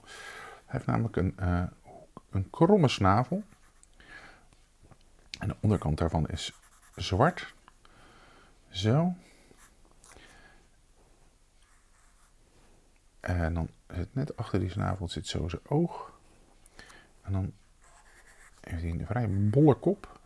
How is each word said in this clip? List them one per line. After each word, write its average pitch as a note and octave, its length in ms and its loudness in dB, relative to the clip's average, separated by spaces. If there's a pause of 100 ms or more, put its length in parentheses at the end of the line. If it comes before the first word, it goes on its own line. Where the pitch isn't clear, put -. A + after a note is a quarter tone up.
Hij - 760 -12
heeft - 60 -8
namelijk A2+ 300 0
een, F#2+ 220 2
eh, F2 260 0 (680)
een F#2+ 180 -2
kromme E3+ 380 6
snavel. A#2 560 2 (2000)
En G2+ 80 -4
de - 120 -2
onderkant E2+ 380 2
daarvan E2 300 2
is - 260 -8 (420)
zwart. G#2 580 0 (1160)
Zo. C#3 460 2 (4000)
En E2+ 340 0
dan E2 160 -2 (180)
zit - 280 -8
net C3+ 220 -4
achter - 220 -2
die F#2+ 100 -2
snavel F#2+ 380 -4
zit - 200 -8
zo D#2+ 200 -4
zijn F2 200 -8
oog. - 440 -2 (1120)
En F#2+ 100 -8
dan G2 220 -2 (1080)
heeft E2 220 -10
hij E2+ 100 -2
een C#2+ 140 -4
vrij A2 240 -2
bolle G#2+ 460 6
kop - 500 -4